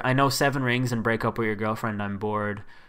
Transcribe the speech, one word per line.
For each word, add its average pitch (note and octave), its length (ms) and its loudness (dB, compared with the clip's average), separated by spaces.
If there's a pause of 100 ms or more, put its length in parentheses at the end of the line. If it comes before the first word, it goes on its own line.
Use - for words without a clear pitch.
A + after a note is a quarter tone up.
I B2+ 80 2
know C3+ 160 4
Seven C#3 340 2
Rings B2 300 2
and A2+ 100 0
Break A2+ 220 0
Up A2+ 120 0
With A2+ 100 0
Your G#2+ 80 0
Girlfriend, G#2+ 460 -2
I'm G2+ 160 -4
Bored G#2+ 460 -2 (260)